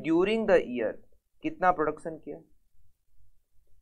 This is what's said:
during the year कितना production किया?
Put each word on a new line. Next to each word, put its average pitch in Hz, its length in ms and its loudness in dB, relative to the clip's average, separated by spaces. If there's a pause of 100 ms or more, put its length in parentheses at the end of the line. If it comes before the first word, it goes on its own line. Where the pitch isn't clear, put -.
during 190 440 2
the 185 120 6 (100)
year 113 240 -2 (500)
कितना 156 280 2
production 156 460 -2
किया? 147 200 -14 (1400)